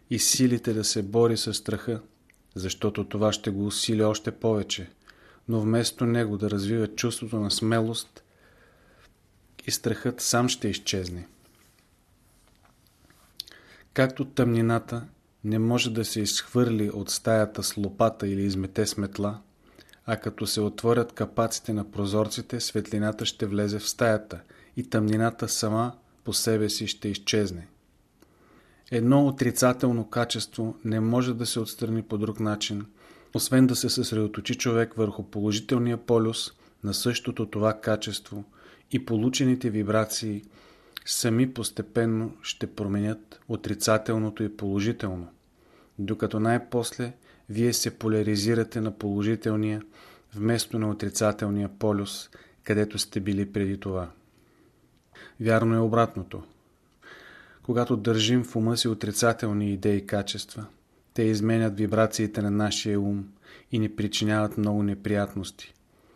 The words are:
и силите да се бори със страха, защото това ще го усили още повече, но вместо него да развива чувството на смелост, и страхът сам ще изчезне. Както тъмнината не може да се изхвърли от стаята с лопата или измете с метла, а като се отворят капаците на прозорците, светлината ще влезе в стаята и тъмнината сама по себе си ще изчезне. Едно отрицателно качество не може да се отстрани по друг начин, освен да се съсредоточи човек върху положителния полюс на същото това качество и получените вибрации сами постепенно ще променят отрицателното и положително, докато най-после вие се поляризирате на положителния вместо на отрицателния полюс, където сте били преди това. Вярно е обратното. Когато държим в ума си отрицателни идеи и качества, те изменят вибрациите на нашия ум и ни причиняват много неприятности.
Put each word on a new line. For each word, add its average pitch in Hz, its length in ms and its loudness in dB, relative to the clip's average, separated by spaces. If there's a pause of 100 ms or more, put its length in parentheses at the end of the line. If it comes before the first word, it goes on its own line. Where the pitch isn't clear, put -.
и 117 100 0
силите 120 540 2
да 107 100 0
се 107 200 0
бори 113 340 4
със 107 200 -2
страха, 110 440 -4 (540)
защото 101 480 -2
това 104 280 0
ще - 180 -4
го 101 160 0
усили 107 380 0
още 107 280 0
повече, 104 580 -2 (580)
но 113 140 0
вместо 113 440 0
него 117 320 2
да 104 120 0
развива 104 380 0
чувството 113 520 -4
на 104 120 0
смелост, 113 720 -2 (1400)
и 113 40 -4
страхът 120 500 -2
сам 120 280 2
ще - 180 -2
изчезне. 90 600 -4 (2750)
Както 131 320 0
тъмнината 117 800 0 (380)
не 107 160 0
може 113 340 2
да 110 120 -2
се - 160 -4
изхвърли 110 680 0
от 101 200 -6
стаята 107 540 0
с - 140 -4
лопата 104 500 0
или 98 160 0
измете 95 420 0
с - 120 -6
метла, 101 440 -4 (640)
а 110 120 -2
като 104 300 -6
се - 140 0
отворят 117 520 2
капаците - 600 -2
на 104 180 -4
прозорците, 104 680 -2
светлината 107 680 -2
ще - 200 -4
влезе 104 340 0
в - 100 -8
стаята 107 520 0 (360)
и 127 120 -6
тъмнината 110 600 0
сама 113 460 -2 (280)
по 107 100 -6
себе 107 360 2
си 104 180 -4
ще - 220 -4
изчезне. 95 580 -2 (1200)
Едно 127 360 6
отрицателно 123 840 2
качество 113 760 -2
не 110 140 0
може 123 340 2
да 117 120 -4
се 117 140 -2
отстрани 110 440 -2
по 107 140 -4
друг 104 220 -2
начин, 104 460 -2 (480)
освен 131 340 6
да 127 80 2
се 123 140 0
съсредоточи 110 640 -2
човек 117 380 2
върху 104 300 0
положителния 110 720 0
полюс 113 540 2 (320)
на 101 100 -2
същото 120 520 -2
това 107 360 0
качество 104 640 -4 (480)
и - 140 -2
получените 127 640 2
вибрации 107 760 0 (600)
сами 123 480 2
постепенно 113 880 -2
ще - 260 -6
променят 104 800 -4
отрицателното 110 960 0
и 104 140 -6
положително, 101 720 -2 (720)
докато 104 400 -2
най-после 120 760 0 (360)
вие 117 240 2
се - 240 -2
поляризирате 110 840 0
на 107 160 -4
положителния 107 840 0 (540)
вместо 113 440 0
на 107 100 0
отрицателния 104 800 0 (100)
полюс, 101 500 -2 (340)
където 107 360 0
сте - 200 -4
били 98 320 -2
преди 98 260 -2
това. 92 340 -6 (1300)
Вярно 113 360 4
е 113 40 4
обратното. 113 640 0 (1200)
Когато 120 340 0
държим 110 460 4
в 117 120 -8
ума 113 220 2
си 120 100 0
отрицателни 107 840 0
идеи 101 240 2
и 98 80 -4
качества, 104 600 -6 (480)
те 117 100 2
изменят 110 540 2
вибрациите 107 640 2
на 104 100 0
нашия 104 480 0
ум 101 280 -2 (440)
и 117 80 0
ни 107 160 0
причиняват 107 640 0
много 104 260 2
неприятности. 101 920 -2 (420)